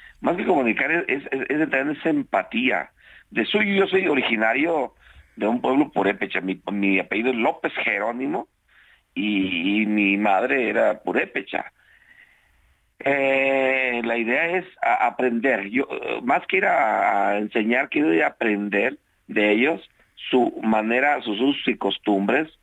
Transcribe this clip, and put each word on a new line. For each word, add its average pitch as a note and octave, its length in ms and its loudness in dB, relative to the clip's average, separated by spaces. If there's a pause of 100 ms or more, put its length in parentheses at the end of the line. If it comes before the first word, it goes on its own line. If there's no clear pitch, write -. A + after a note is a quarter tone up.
(200)
más E3 160 0
que G#3+ 100 -4
comunicar, C3 440 2
es, E3 180 0
es, C3+ 160 -4 (240)
es D3+ 100 0
de D#3 80 2
tener C#3 300 -2
esa E3 140 -2
empatía. A2+ 800 -2 (400)
De A2+ 140 0
suyo, G#3 300 2
yo F#3+ 120 4
soy F#3+ 220 0
originario C3 840 0 (420)
de - 100 -2
un A#2+ 140 0
pueblo C3+ 300 2
purépecha. G2 500 -2
Mi, F#2 200 -4 (120)
mi G2 260 2
apellido G#2+ 320 -2
es B2 60 0
López D3 360 -2 (120)
Jerónimo A#2+ 640 -4 (680)
y, G2 680 0
y G#2 40 -2
mi G2+ 300 2
madre A2 520 2
era G#2+ 340 2
purépecha. - 680 -4 (1300)
Eh, C3+ 1040 0
la A#2 120 -2
idea D3 420 0
es F3 60 -6 (180)
a-, A#2 240 2
aprender. A#2 640 0
Yo, A#2+ 220 -2
eh, A#2+ 320 -6
más C#3+ 240 -2
que F#3+ 100 -2
ir G3+ 100 0
a, G#2 640 2
a G2+ 100 0
enseñar, A#2 520 0
quiero D3+ 220 2
ir D#3+ 120 2
a - 40 2
aprender G#2 680 -2 (300)
de G#2+ 240 2
ellos C3 360 0 (420)
su B2+ 320 2
manera, A#2 600 2
sus G#2+ 180 -4
usos C#3 280 0
y B2+ 80 0
costumbres. G#2 720 0 (140)